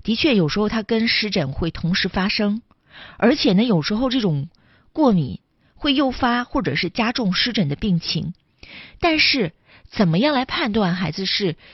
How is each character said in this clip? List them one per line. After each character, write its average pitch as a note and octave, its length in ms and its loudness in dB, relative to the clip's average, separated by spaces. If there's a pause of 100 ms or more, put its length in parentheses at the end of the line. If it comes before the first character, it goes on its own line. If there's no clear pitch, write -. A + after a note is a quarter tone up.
的 A3 120 0
确 C4+ 200 2
有 E3 160 4
时 - 80 -4
候 G#3 100 0
它 A3+ 140 -2
跟 A3+ 260 0
湿 G#3+ 220 -2
疹 C#3+ 220 -2
会 E3 180 -4
同 E3+ 240 -2
时 F#3+ 140 -2
发 F#3+ 200 -2
生， G#3+ 320 -2 (560)
而 A#3+ 180 4
且 A#3 200 2
呢， G3 80 6
有 A3 180 2
时 F3 140 -2
候 B3 160 0
这 B3+ 100 0
种 D#3 300 0 (420)
过 C#4 200 4
敏 D#3 280 0 (340)
会 C#4+ 200 0
诱 C4+ 160 2
发 A#3+ 340 0
或 - 160 -4
者 D3+ 140 -2
是 E3 160 -4
加 A#3 220 -2
重 G3+ 200 -2
湿 A#3 220 -2
疹 D#3 160 0
的 C#3+ 60 -6
病 F#3 220 0
情。 - 360 -6 (640)
但 D#4+ 180 2
是 A#3+ 340 0 (380)
怎 F#3+ 180 2
么 D#3+ 100 2
样 D4 140 2
来 B3+ 140 0
判 C#4 260 -4
断 F#3+ 220 0
孩 F3+ 180 -2
子 F#3+ 140 -6
是 F#3 300 -2 (180)